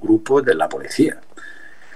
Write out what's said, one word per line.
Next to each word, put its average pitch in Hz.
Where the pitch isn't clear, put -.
grupo 110
de 127
la 80
policía. -